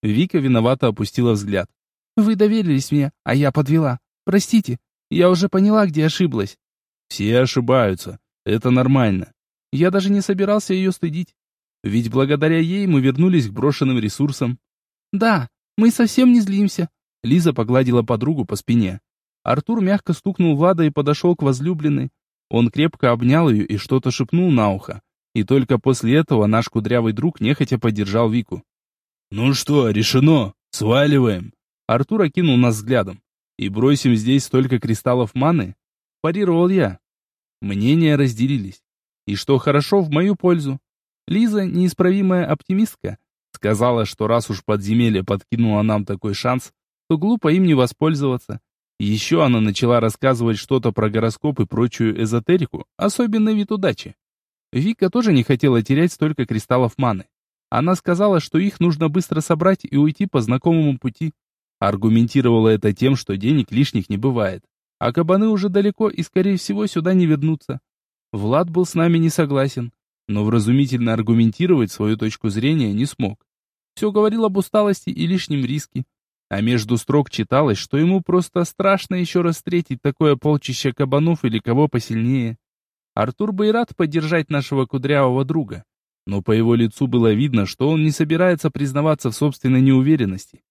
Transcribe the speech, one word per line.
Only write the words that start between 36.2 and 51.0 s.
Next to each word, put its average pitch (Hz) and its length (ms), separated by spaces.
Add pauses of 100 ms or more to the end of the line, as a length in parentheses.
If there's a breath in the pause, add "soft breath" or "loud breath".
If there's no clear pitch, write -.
Парировал 175 480
я. 147 300 (640)
Мнения 139 540
разделились. 123 640 (460)
И 101 80
что 135 220
хорошо, 147 420
в 160 100
мою 185 240
пользу. 156 460 (480)
Лиза, 208 360
неисправимая 180 800
оптимистка, 151 720 (340)
сказала, 110 520
что - 220
раз 113 240
уж 98 140
подземелье 107 580
подкинуло 107 600
нам 107 220
такой 101 300
шанс, 127 380 (360)
то 165 80
глупо 185 360
им 185 140
не 160 80
воспользоваться. 131 840 (380)
Еще 107 440
она 123 180
начала 117 400
рассказывать 113 580
что-то 127 320
про 107 180